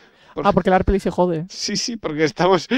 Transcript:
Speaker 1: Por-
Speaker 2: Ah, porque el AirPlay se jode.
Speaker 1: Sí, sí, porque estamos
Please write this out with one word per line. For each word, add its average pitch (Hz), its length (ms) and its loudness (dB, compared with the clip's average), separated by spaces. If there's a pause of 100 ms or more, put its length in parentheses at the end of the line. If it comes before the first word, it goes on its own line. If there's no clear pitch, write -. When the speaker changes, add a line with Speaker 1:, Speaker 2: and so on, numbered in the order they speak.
(340)
Speaker 1:
Por- 151 140 -6
Speaker 2:
Ah, 202 60 6
porque 190 160 0
el 185 60 4
AirPlay 190 240 0
se 180 120 -4
jode. 175 380 -2
Speaker 1:
Sí, - 280 -8
sí, 233 200 -6
porque 156 260 -2
estamos 175 440 2 (100)